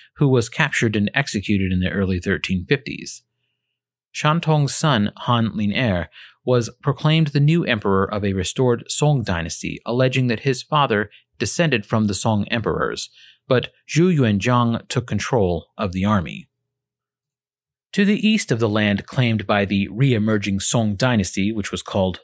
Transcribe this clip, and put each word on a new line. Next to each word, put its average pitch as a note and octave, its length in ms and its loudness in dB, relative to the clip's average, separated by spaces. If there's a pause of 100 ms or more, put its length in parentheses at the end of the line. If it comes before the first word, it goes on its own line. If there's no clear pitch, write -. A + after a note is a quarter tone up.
(180)
who D3 100 4
was B2 220 4
captured A#2+ 460 0
and G#2 200 0
executed G2 560 0
in F#2 80 0
the F2+ 100 0
early F#2 300 -2
thirteen F2+ 460 -2
fifties. - 580 -6 (920)
Shantong's D3+ 600 0
son, A2 440 0
Han A2+ 360 0
Lin-er, G2+ 540 -2 (360)
was B2 240 0 (140)
proclaimed D#3 440 2
the C#3+ 120 -2
new D#3 240 4
emperor G2+ 500 0
of G2+ 100 -4
a G2 100 -2
restored A#2+ 580 0
Song D3 320 2
dynasty, - 600 -4
alleging B2+ 440 0
that A2 140 -2
his C3+ 200 -2
father A#2+ 480 0 (300)
descended B2+ 460 0
from A2 200 0
the G2+ 80 0
Song G#2+ 360 2
emperors, - 600 -2 (360)
but B2 260 0 (180)
Zhu F3 260 2
Yuanzhang A#2 720 2
took B2 180 -4
control G2+ 600 -2 (100)
of G2 140 -4
the F#2 140 -4
army. E2+ 420 -2 (1400)
To G3+ 140 2
the G3+ 200 2
east G#3+ 280 2
of A2+ 60 0
the A2+ 100 2
land G#2 360 0
claimed A2+ 400 0
by G2+ 200 2
the G2 240 0
re-emerging G#2+ 720 0
Song A2 340 0
dynasty, G#2 560 0
which G#2+ 180 -6
was - 140 -4
called F#2 400 -2